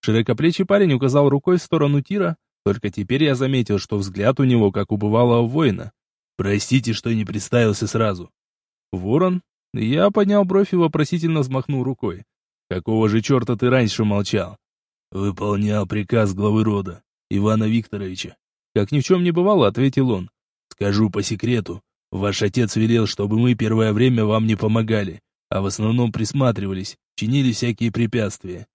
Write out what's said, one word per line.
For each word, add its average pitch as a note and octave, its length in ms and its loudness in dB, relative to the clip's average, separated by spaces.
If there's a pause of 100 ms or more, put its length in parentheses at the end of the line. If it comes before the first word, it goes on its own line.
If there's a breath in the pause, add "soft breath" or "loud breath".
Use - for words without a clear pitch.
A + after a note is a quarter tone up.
Широкоплечий A#2+ 640 0
парень G3+ 280 2
указал C3+ 360 2
рукой C#3+ 300 2
в - 40 -4
сторону C#3+ 400 0
тира, F3+ 340 -4 (280)
только G2+ 260 -2
теперь B2 340 -2
я C#3+ 100 2
заметил, B2+ 440 0
что - 180 -6
взгляд G2+ 420 0
у C#3 60 4
него A#2 260 4
как G2+ 220 -4
у G#2+ 40 -2
бывалого A#2 500 2
воина. A2+ 460 -2 (440)
"Простите, G#2 560 0
что A#2 200 -4
не A2 120 -2
представился G#2+ 640 0
сразу". G#2 420 -2 (600)
"Ворон?" D#3 500 0 (320)
Я C3+ 360 0
поднял G3+ 340 2
бровь F#3+ 280 0
и F#3+ 40 0
вопросительно D#3+ 640 0
взмахнул C3 440 -2
рукой. G2+ 400 -6 (460)
"Какого A2 380 0
же A2 120 2
черта A#2+ 360 0
ты B2 120 0
раньше B2 360 2
молчал?" G2+ 520 -2 (540)
"Выполнял G2+ 760 -2
приказ G#2+ 460 0
главы G#2 320 0
рода, G2 380 -4 (260)
Ивана G#2+ 360 0
Викторовича". G#2 720 -6 (380)
"Как G#2 180 0
ни D3 80 0
в B2 40 -2
чем F3+ 200 2
не F3 60 2
бывало", F3 360 2
ответил B2+ 440 0
он. F#2 200 -4 (400)
"Скажу G2+ 400 0
по G2+ 120 -4
секрету, A2 600 -4 (280)
ваш G2 320 -2
отец G#2+ 340 0
велел, A2 300 2
чтобы G#2 320 -2
мы B2 160 4
первое A2 380 0
время A#2 320 2
вам A2 220 0
не A2 100 2
помогали, A2 640 -2 (300)
а G2 100 -2
в G2 60 -2
основном A2 460 0
присматривались, G2+ 840 -2 (200)
чинили B2+ 360 0
всякие A#2 400 -2
препятствия". G#2+ 840 -4